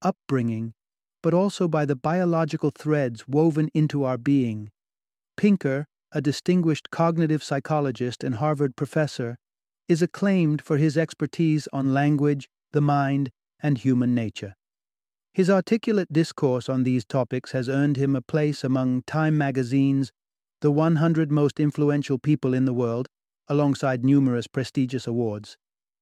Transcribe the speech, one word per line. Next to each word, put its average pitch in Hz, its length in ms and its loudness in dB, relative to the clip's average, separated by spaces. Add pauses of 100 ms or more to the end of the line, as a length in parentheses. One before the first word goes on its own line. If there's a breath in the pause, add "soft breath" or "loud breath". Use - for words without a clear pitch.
upbringing, 117 680 -2 (480)
but 165 140 0
also 190 320 0
by 156 180 0
the 143 120 0
biological 165 760 0
threads 139 560 -2
woven 156 480 2
into 147 300 2
our 127 120 -2
being. 117 540 0 (640)
Pinker, 147 480 2 (280)
a 151 80 -2
distinguished 160 720 0
cognitive 165 500 0
psychologist 135 800 -4
and 131 140 -4
Harvard 143 400 -2
professor, 135 600 -4 (520)
is 165 120 2
acclaimed 175 600 0
for 156 140 -2
his 147 200 2
expertise 156 760 -2
on 135 200 -2
language, 143 560 0 (220)
the 151 100 0
mind, 139 520 0 (280)
and 147 180 0
human 123 360 2
nature. 104 400 -6 (800)
His 185 160 2
articulate 202 600 0
discourse 143 560 0
on 131 160 0
these 127 200 0
topics 127 460 -4
has 127 180 -2
earned 139 280 0
him 135 180 0
a 127 80 -2
place 151 400 -2
among 127 460 0
Time 156 280 2
magazine's 135 760 0 (480)
The 151 100 4
One 156 260 2
hundred 160 360 2
Most 147 260 2
Influential 147 640 0
People 139 340 0
in 127 100 0
the 131 80 0
World, 120 360 -2 (400)
alongside 139 560 0
numerous 131 420 2
prestigious 131 600 -4
awards. 113 480 -4 (460)